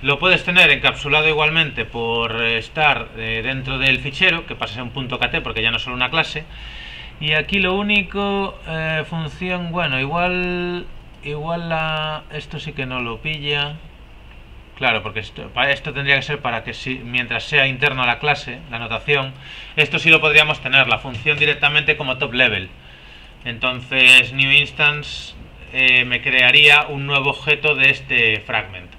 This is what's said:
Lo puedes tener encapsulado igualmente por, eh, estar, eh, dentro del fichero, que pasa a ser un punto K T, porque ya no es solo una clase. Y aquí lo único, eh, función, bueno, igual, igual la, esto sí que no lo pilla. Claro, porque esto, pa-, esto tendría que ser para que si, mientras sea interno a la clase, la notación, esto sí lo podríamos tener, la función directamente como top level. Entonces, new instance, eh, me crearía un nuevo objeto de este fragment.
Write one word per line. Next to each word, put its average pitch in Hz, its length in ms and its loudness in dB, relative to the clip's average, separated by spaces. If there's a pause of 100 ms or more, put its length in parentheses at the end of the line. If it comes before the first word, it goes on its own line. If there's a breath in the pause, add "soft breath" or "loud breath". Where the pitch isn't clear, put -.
Lo 139 200 0
puedes 180 240 4
tener 175 260 6
encapsulado 143 580 2
igualmente 151 560 0
por, 117 560 -2
eh, 117 180 0
estar, 123 580 0
eh, 113 260 -4
dentro 131 360 -6
del 131 200 2
fichero, 165 480 0
que 127 80 -8
pasa 113 180 -6
a - 20 -10
ser 123 100 -8
un 120 60 -8
punto 127 280 -6
K 120 120 0
T, 165 100 -2
porque 113 200 -4
ya 113 120 0
no 117 60 -2
es 107 40 -4
solo 123 140 -6
una 127 120 -2
clase. 156 360 -2 (760 loud breath)
Y 151 120 0
aquí 190 260 0
lo 185 160 2
único, 202 960 -2
eh, 160 420 -2
función, 170 600 -4
bueno, 156 260 0
igual, 180 880 -2 (380)
igual 160 440 -6
la, 156 540 -4 (100)
esto 147 280 -10
sí 147 140 -10
que 135 120 -6
no 127 140 -4
lo 117 220 -6
pilla. 147 520 -4 (1000)
Claro, 117 260 0
porque 107 160 -6
esto, - 300 -12
pa-, 135 240 0
esto 139 200 -4
tendría 139 220 4
que 131 80 2
ser 147 160 -4
para 117 240 -4
que 113 120 -8
si, 131 260 -8
mientras 120 420 -4
sea 139 240 4
interno 131 380 0
a - 20 2
la 120 140 0
clase, 135 400 -2 (100)
la 117 80 -8
notación, 131 560 -2 (400 loud breath)
esto 156 240 0
sí 165 120 4
lo 160 100 8
podríamos 151 400 4
tener, 131 260 4
la 113 120 2
función 135 420 -4
directamente 147 560 2
como 131 220 -4
top 120 160 -6
level. 107 340 2 (760 loud breath)
Entonces, 127 880 4
new 135 200 2
instance, 147 840 0 (380)
eh, 127 320 4
me 123 180 -2
crearía 139 640 6
un 139 180 -6
nuevo 139 260 0
objeto 147 440 0
de 135 160 4
este 117 480 2
fragment. 98 600 -6